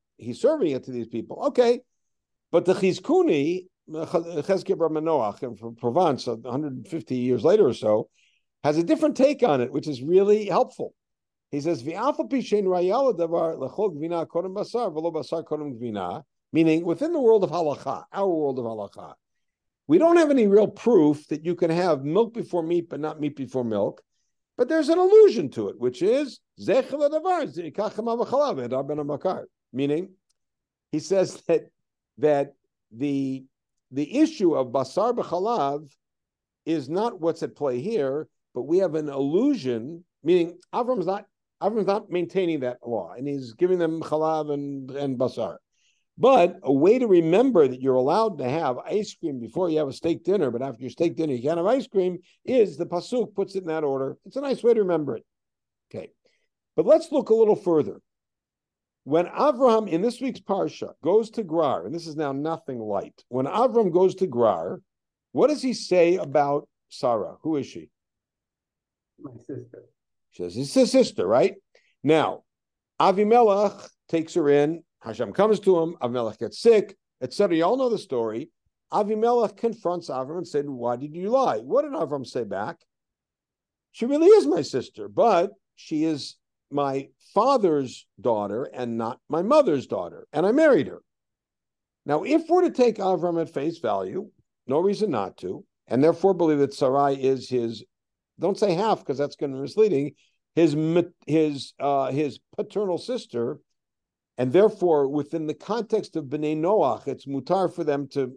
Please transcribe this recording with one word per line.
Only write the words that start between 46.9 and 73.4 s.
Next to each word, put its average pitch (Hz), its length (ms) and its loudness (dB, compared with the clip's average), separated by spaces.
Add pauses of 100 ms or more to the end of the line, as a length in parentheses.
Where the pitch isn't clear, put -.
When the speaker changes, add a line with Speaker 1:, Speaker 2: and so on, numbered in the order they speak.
Speaker 1:
to 240 80 0
remember 175 580 6
that 127 160 -4
you're 131 140 2
allowed 170 420 0
to 131 100 -4
have 139 300 -2
ice 196 380 -6
cream 139 240 -8
before 151 300 -4
you 156 80 0
have 147 100 0
a 131 40 -8
steak 165 300 -4
dinner, 180 300 0
but 117 100 -6
after 127 200 -10
your 123 80 -10
steak 165 260 -2
dinner 151 180 -2
you 117 80 -6
can't 156 140 0
have 170 100 -2
ice 247 220 0
cream, 180 300 -2 (260)
is 208 320 2
the 165 100 -4
pasuk 175 480 -4
puts 190 220 -6
it 190 60 -6
in 180 40 -12
that 160 160 -4
order. 135 420 -4
It's 196 120 -14
a 269 40 -4
nice 269 220 -4
way 240 100 4
to 214 100 4
remember 156 340 0
it. - 100 -14 (640)
Okay, 98 200 -14 (640)
but 220 100 2
let's 311 240 4
look 277 200 -2
a 220 40 6
little 220 220 6
further. 151 440 0 (1040)
When 165 240 0
Avraham, 226 640 2
in 165 120 0
this 233 200 -2
week's 254 180 -6
parsha, 160 540 -6 (100)
goes 220 280 2
to 226 120 -6
Gerar, 147 440 0
and 120 60 -8
this 165 140 -10
is 156 80 -14
now 147 160 -4
nothing 143 480 -6
light, 104 500 -6
when 127 180 -2
Avram 214 460 0
goes 180 240 4
to 185 120 -2
Gerar, 110 520 0 (520)
what 226 160 2
does 302 120 -2
he 254 140 -4
say 175 440 2
about 143 500 0 (200)
Sarah? 110 540 -2
Who 156 140 -2
is 131 100 -4
she? 80 240 -18 (1300)
Speaker 2:
My 143 100 -16 (160)
sister. - 380 -16 (460)
Speaker 1:
She - 120 -14
says, 87 140 -10
"It's 139 180 -8
his 254 160 4
sister," 247 360 2
right? 127 280 2 (480)
Now, 135 400 2 (580)
Avimelech 208 880 4 (200)